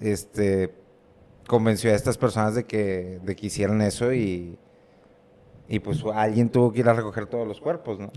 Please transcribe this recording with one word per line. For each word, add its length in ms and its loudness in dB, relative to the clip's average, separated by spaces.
este... 720 0
Convenció 440 2
a 40 6
estas 220 0
personas 380 0
de 100 -2
que, 580 -4
de 140 -6
que 120 -8
hicieran 340 0
eso 320 0
y... 420 -4
y, 120 -2
pues, 220 -4
alguien 340 2
tuvo 240 4
que 80 0
ir 80 4
a 60 6
recoger 320 -4
todos 200 -4
los 140 -10
cuerpos, 380 -6
¿no? 180 -12